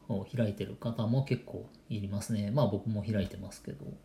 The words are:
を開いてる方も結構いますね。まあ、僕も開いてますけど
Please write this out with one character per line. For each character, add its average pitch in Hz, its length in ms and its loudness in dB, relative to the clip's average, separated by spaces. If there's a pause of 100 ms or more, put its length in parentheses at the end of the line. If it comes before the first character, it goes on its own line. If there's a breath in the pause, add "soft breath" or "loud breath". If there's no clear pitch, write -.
を 98 160 0
開 113 280 2
い - 20 -10
て 101 100 -4
る 95 100 -6
方 113 320 -2
も 131 180 4
結 - 200 0
構 - 240 -8 (220)
い 101 180 -2
ま 98 140 -2
す 117 100 -2
ね。 104 180 2
ま 139 120 6
あ、 117 40 8
僕 101 220 0
も 104 140 2
開 101 220 2
い - 20 2
て - 100 -8
ま 98 160 -8
す - 100 -16
け - 100 -8
ど - 120 -12 (200)